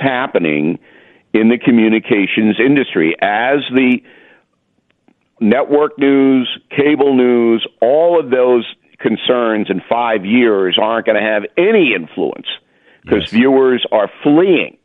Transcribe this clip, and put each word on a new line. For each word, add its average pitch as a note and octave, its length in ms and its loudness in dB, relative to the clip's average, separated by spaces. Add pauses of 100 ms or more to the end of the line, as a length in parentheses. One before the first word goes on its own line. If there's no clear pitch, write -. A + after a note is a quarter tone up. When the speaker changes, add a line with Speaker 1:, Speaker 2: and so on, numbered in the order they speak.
Speaker 1:
happening F2 760 -2 (540)
in A2 160 2
the A#2+ 80 0
communications A2 1000 0
industry A2+ 640 0
as A2+ 380 -2 (160)
the B2+ 260 0 (1400)
network C#3+ 600 0
news, C3+ 500 2 (260)
cable C#3+ 400 2
news, A#2+ 500 2 (160)
all D#3+ 380 2
of C3+ 120 -4
those B2 340 2 (340)
concerns A2 720 -2
in F#2 180 -4
five A#2 380 -2
years G2+ 560 2
aren't A2 240 -2
gonna G#2+ 160 0
have G#2+ 220 -2 (140)
any F3+ 360 2
influence E2+ 540 -6 (600)
'cause G#2+ 140 0
Speaker 2:
Yes. D2+ 100 -10
Speaker 1:
viewers C3 600 2
are G#2 180 0 (140)
fleeing D3+ 600 2